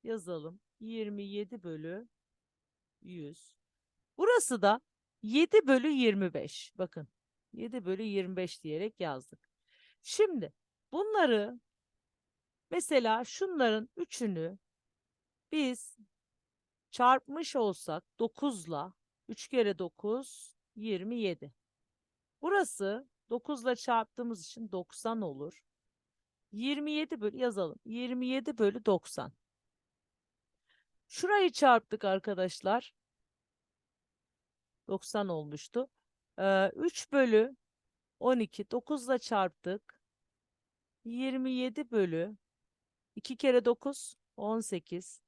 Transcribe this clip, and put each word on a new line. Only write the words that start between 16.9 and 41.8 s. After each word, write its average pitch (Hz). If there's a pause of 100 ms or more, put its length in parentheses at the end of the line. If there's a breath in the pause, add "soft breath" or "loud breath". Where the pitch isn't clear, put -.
çarpmış 262
olsak 202 (160)
dokuzla, 185 (340)
üç -
kere 202
dokuz, 208 (200)
yirmi 214
yedi. 175 (880)
Burası 269 (200)
dokuzla 247
çarptığımız 233
için 226
doksan 220
olur. 147 (880)
Yirmi 285
yedi 302
bölü, 208
yazalım. 202
Yirmi 247
yedi 254
bölü 214
doksan. - (1700)
Şurayı 381
çarptık 233
arkadaşlar. 190 (1900)
Doksan 196
olmuştu. 156 (500)
Ee, 190
üç -
bölü 247 (640)
on 254
iki. 208
Dokuzla 247
çarptık. 196 (1040)
Yirmi 254
yedi 254